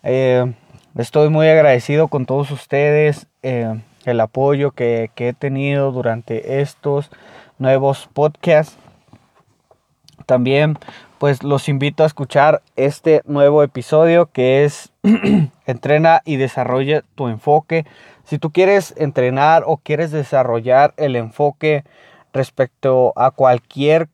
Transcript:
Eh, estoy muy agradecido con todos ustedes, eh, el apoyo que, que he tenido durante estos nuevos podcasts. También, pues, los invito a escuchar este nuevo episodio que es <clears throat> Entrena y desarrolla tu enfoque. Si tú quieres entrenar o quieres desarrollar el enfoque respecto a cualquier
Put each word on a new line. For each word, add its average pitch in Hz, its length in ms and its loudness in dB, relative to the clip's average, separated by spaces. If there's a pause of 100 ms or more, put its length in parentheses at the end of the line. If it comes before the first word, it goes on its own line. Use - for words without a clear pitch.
Eh, 127 500 0 (420)
estoy 151 340 0
muy 156 180 2
agradecido 151 640 4
con 135 180 -4
todos 139 240 -4
ustedes, 147 720 -2 (160)
eh, 117 400 -6 (240)
el 120 140 -2
apoyo 139 500 -2
que, 117 460 -4
que 120 140 -6
he 123 40 -8
tenido 139 580 -4
durante 120 720 -6
estos 143 480 -6 (480)
nuevos 135 560 0
podcasts. 151 640 0 (1500)
También, 139 500 0 (420)
pues, 143 220 -2
los 143 280 -2
invito 143 340 -2
a - 20 6
escuchar 147 560 0 (140)
este 139 500 0
nuevo 147 380 2
episodio 160 640 2
que 131 380 2
es - 260 -8 (120)
<clears throat> 202 600 0
Entrena 151 600 2
y 151 100 -4
desarrolla 135 680 -2 (120)
tu 131 120 -6
enfoque. 151 580 -2 (380)
Si 151 140 -8
tú 156 140 -6
quieres 190 460 0
entrenar 139 680 0
o 151 120 -4
quieres 151 340 -6
desarrollar 131 840 0
el 139 180 -2
enfoque 143 680 -4 (480)
respecto 131 840 0
a 131 160 0
cualquier 139 840 0